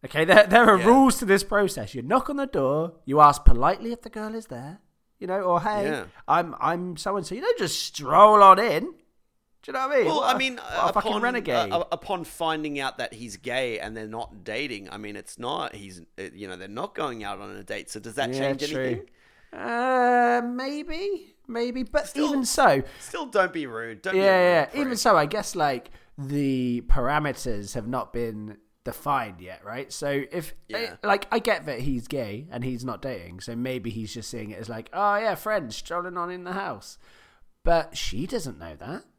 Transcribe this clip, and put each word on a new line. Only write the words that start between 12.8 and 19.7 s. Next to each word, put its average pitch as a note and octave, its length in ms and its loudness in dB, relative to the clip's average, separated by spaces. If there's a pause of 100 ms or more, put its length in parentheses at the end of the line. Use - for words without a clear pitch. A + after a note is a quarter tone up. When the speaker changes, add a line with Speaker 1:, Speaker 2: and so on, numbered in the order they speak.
Speaker 2:
out C3 160 -6
that - 160 -8
he's A2 240 -14
gay B2 420 -4
and G#2+ 160 -10
they're A2 140 -10
not A2 340 -12
dating, G#2+ 480 -8
I F2 60 -14
mean, G#2 200 -12
it's - 220 -18
not, C#3 360 -8
he's, G2 260 -16 (180)
uh, F2+ 40 -10 (100)
you G2 160 -14
know, F#2 80 -12
they're F#2 120 -16
not B2+ 260 -12
going B2 280 -8
out G2+ 180 -10
on G2+ 100 -16
a G2 120 -16
date. - 280 -12
So G#2+ 100 -12
does A2+ 140 -16
that C3 180 -4
Speaker 1:
Yeah, C3+ 80 -4
Speaker 2:
change C#3 300 -2
Speaker 1:
true. C#3 120 -4
Speaker 2:
anything? B2+ 240 -4 (580)
Speaker 1:
Uh, B3 800 2